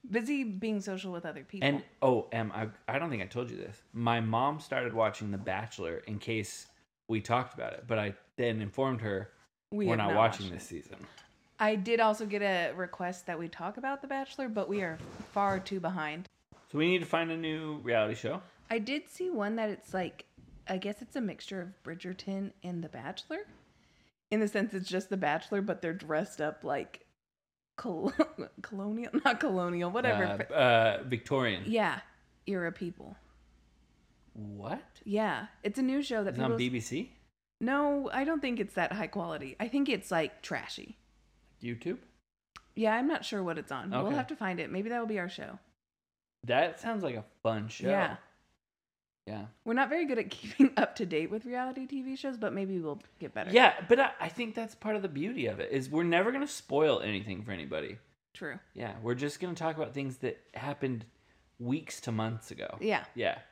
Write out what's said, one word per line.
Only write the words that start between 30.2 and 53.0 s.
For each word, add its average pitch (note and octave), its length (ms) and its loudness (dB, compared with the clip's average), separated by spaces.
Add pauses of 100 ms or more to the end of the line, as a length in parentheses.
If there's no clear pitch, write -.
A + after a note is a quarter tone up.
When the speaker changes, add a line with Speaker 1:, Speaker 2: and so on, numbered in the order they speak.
Speaker 2:
Uh, - 20 -4
uh, A2+ 520 8
Victorian. A#2+ 600 0
Speaker 1:
Yeah, G#3 360 2 (440)
era F3 280 -2
people. - 420 -10 (1160)
Speaker 2:
What? G#2 500 -8 (200)
Speaker 1:
Yeah, G#3 440 0 (160)
it's G#3 160 -2
a C4 40 4
new C4+ 200 2
show A3+ 200 0
that F#3+ 100 0
Speaker 2:
Is B2 60 -4
it C3+ 40 4
on C3 80 4
Speaker 1:
people A#2 60 2
Speaker 2:
B B2 120 2
B B2 100 0
C? C#3+ 320 -4 (480)
Speaker 1:
No, C#4+ 540 2
I C4+ 100 0
don't D#4 180 2
think A#3+ 180 0
it's - 160 -2
that F3 180 2
high F#3+ 140 -2
quality. D#3 520 -4
I A#3 80 0
think C#4 220 2
it's, G3+ 220 0
like, E3 320 0
trashy. - 520 -8 (680)
Speaker 2:
YouTube? A#2+ 340 -4 (800)
Speaker 1:
Yeah, G#3+ 200 4
I'm B3+ 120 2
not D#4+ 180 0
sure G#3 160 -2
what E3+ 160 -2
it's - 140 -8
on. C3 180 -6
We'll C#3 180 2
Speaker 2:
Okay. C#4 80 0
Speaker 1:
have C4+ 120 0
to D#4 80 -8
find F#3 240 -4
it. D#3 120 -4
Maybe G3+ 180 -2
that A#3+ 100 -2
will A3+ 80 -2
be G#3+ 100 -2
our F3+ 120 -2
show. - 280 -10 (840)
Speaker 2:
That C3+ 360 2
sounds A3 240 -2
like C3 120 -2
a G#2+ 80 -6 (180)
fun A2 260 2
show. - 220 -4
Speaker 1:
Yeah. F#3+ 280 2 (1080)
Speaker 2:
Yeah. G#2 200 -8 (200)
Speaker 1:
We're A3+ 80 0
not B3+ 160 4
very E4 160 2
good B3+ 140 2
at G#3 100 -2
<laughs> - 0 -
keeping B3 480 6
up - 200 4
to A3 100 0
date E3 240 0
with G#3+ 140 -4
reality B3+ 420 -4
T C4+ 160 -6
V C4 120 -6
shows, C4 220 -6
but G#3+ 160 -2
maybe G3 260 -2
we'll D3+ 220 -4 (180)